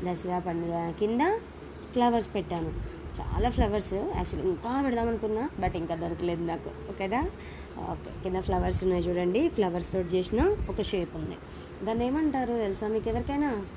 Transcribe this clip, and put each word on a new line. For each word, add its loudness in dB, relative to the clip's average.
దసరా 0
పండుగ. -2
కింద 2
ఫ్లవర్స్ 4
పెట్టాను, -2
చాలా 2
ఫ్లవర్స్. 2
Actually 0
ఇంకా 0
పెడదాం 2
అనుకున్నా, 0
but 0
ఇంకా -2
దొరకలేదు -2
నాకు, -4
ఓకేనా? 0
ఓకే, -8
కింద -2
ఫ్లవర్స్ 2
ఉన్నాయి 2
చూడండి, 4
ఫ్లవర్స్ 0
తోటి 0
చేసిన 4
ఒక -2
షేప్ -2
ఉంది. -6
దాన్ని 2
ఏమంటారు 2
తెలుసా -2
మీకు 0
ఎవరికైనా? 2